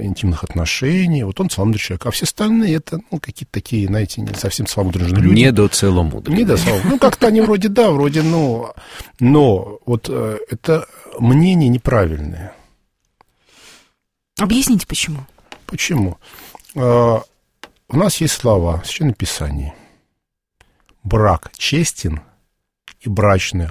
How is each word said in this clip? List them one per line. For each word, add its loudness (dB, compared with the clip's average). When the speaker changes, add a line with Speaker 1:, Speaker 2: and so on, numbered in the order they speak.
Speaker 1:
интимных -2
отношений, -2
вот -6
он -2
целомудренный -2
человек. -6
А -4
все -4
остальные — 0
это, -6
ну, -6
какие-то -14
такие, -4
знаете, -2
не -6
совсем -4
целомудренные 0
люди. 6
Speaker 2:
Недоцеломудренные. 2
Speaker 1:
Недоцелом-, 0
ну, 2
как-то 2
они 4
вроде 2
да, 4
вроде, 0
ну, -2
но 4
вот, -4
э, -6
это -2
мнение 4
неправильное. -2
Speaker 3:
Объясните, 0
почему? -8
Speaker 1:
Почему? -4
А, 2
у -2
нас 0
есть -2
слова 0
в -12
Священном -2
Писании. -6
«Брак 0
честен, -2
и -8
брачное 0